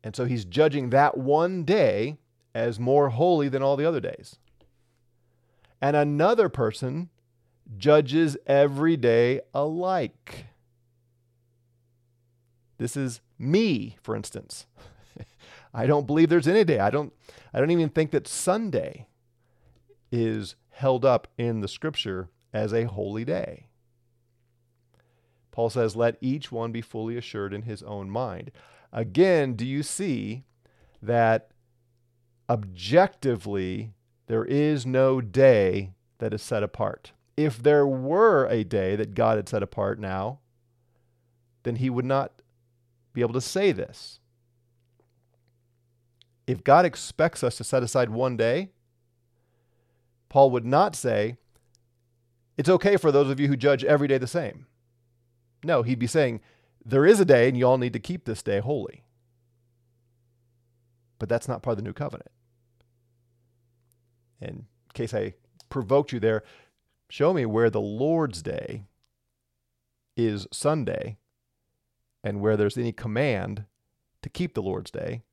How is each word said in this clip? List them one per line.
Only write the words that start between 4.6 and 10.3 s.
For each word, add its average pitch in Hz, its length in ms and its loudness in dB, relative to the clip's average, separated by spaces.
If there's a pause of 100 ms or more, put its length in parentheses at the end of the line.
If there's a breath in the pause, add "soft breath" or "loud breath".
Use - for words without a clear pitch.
And 143 140 0
another 151 540 2
person 131 600 -4 (680)
judges 147 680 4
every 143 520 2
day 120 440 2 (120)
alike. 156 920 -4 (2250)